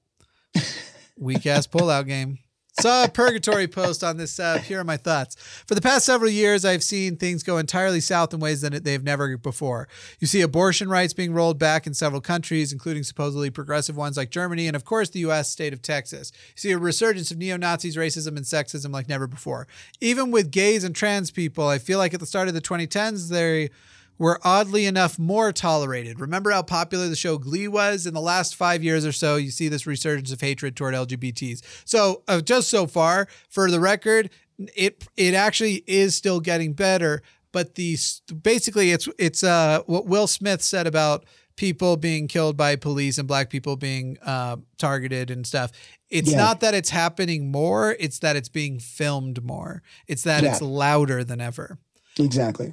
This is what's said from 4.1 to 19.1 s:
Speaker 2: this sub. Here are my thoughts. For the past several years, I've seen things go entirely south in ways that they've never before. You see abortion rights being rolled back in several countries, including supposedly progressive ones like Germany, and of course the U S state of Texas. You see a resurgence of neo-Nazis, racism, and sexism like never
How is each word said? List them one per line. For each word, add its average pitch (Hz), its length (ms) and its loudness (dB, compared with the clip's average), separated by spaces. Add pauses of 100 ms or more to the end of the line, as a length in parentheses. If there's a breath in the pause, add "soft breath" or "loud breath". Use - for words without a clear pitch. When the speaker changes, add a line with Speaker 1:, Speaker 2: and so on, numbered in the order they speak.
Speaker 2:
this 160 160 -10
sub. 165 280 -2
Here 190 180 -6
are 180 40 -6
my 160 140 -4
thoughts. 143 380 -2 (320 loud breath)
For 214 80 0
the 208 60 2
past 262 260 4
several 226 240 4
years, 208 340 4
I've 185 180 2
seen 190 340 -2
things 175 260 -2
go 175 160 0
entirely 180 420 0
south 170 320 2
in 165 60 -6
ways 151 220 -2
that 143 220 -4
they've 139 200 -2
never 139 340 -2
before. 123 500 -6 (320 loud breath)
You 170 60 0
see 190 160 4
abortion 175 480 2
rights 180 240 2
being 175 200 -2
rolled 165 260 2
back 156 260 2
in 151 80 -6
several 139 260 -2
countries, 160 540 -2
including 151 300 -6
supposedly 143 480 -4
progressive 147 440 -4
ones 147 220 -4
like 131 140 -4
Germany, 175 340 -4
and 156 100 -2
of 139 100 -8
course 220 260 -2
the 185 80 -8
U 160 120 0
S 151 200 0
state 151 200 -6
of 131 120 -12
Texas. 143 480 -6 (240 loud breath)
You - 60 -18
see 202 100 0
a 180 80 2
resurgence 175 500 0
of 165 80 -8
neo-Nazis, 175 580 -4
racism, 160 340 -4
and 147 100 -8
sexism 143 520 -4
like 135 160 -6
never 135 200 -4